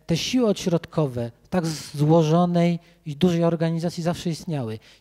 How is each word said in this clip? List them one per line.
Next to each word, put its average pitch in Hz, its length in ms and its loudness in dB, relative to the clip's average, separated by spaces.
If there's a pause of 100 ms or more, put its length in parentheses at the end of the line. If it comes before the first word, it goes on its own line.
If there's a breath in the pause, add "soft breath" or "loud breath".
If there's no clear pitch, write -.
te 170 100 0
siły 240 320 0
odśrodkowe 147 840 -2 (200)
tak 175 160 0
złożonej 165 1120 2 (280 soft breath)
i 147 100 -8
dużej 170 280 2
organizacji 165 580 -2
zawsze 175 280 -4
istniały. 131 480 -6 (220 loud breath)